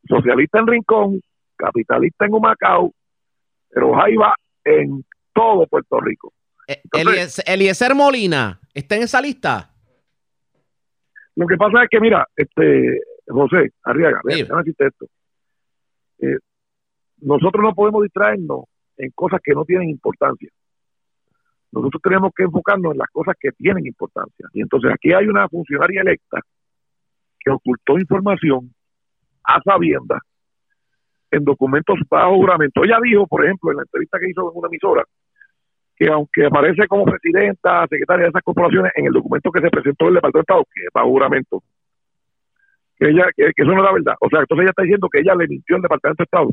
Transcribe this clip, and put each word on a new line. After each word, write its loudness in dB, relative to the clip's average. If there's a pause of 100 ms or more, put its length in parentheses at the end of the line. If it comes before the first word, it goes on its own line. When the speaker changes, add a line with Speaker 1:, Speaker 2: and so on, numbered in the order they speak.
Speaker 1:
socialista 2
en 0
Rincón, 0 (360)
capitalista -2
en -2
Humacao, 0 (760)
pero 0
jaiva 2 (280)
en 0 (300)
todo 2
Puerto -2
Rico. -8 (360)
Speaker 2:
Eh, -10
Speaker 1:
Entonces, -2
Speaker 2:
Elies-, -2
Eliezer 0
Molina, 0 (140)
¿está -6
en -2
esa 0
lista? -6 (1600)
Speaker 1:
Lo -2
que 0
pasa 4
es 0
que, 2
mira, 2 (120)
este, 0 (260)
José 0 (100)
Arriaga, 0
Speaker 2:
Dime. -4
Speaker 1:
déjame -4
decirte -2
esto. -8 (1120)
Eh, -4 (840)
nosotros 0
no 2
podemos 2
distraernos -2 (320)
en -12
cosas -4
que 0
no -2
tienen -2
importancia. -6 (1200)
Nosotros -6
tenemos 0
que -2
enfocarnos -2
en -6
las -6
cosas -4
que -4
tienen -4
importancia. -12
Y -6
entonces -2
aquí -2
hay 2
una 0
funcionaria -4
electa -4 (1000)
que -2
ocultó -2
información -2 (680)
a 2
sabiendas 0 (1120)
en 0
documentos 0 (100)
bajo 4
juramento. 2
Ella 4
dijo, 2
por 0
ejemplo, -2
en -4
la -8
entrevista -6
que -4
hizo -6
en -14
una -8
emisora, -2 (960)
que 2
aunque 0
aparece 2
como 0
presidenta, 0
secretaria 0
de 2
esas -4
corporaciones, 0
en -2
el 0
documento -2
que -2
se 0
presentó 0
en 4
el 4
Departamento 2
de 4
Estado, 2
que -16
es -12
bajo 0
juramento, 0 (1300)
que 2
ella, 4
que, 2
que 0
eso 4
no 4
es 4
la 4
verdad. 0
O 0
sea, 2
entonces 0
ella 4
está -2
diciendo 0
que 0
ella 2
le 0
mintió -4
al -2
Departamento -2
de 0
Estado. 0